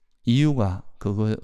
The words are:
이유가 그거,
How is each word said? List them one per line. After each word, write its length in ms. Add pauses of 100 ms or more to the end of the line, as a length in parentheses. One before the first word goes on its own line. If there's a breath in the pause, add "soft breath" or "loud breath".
(240)
이유가 580 (160)
그거, 460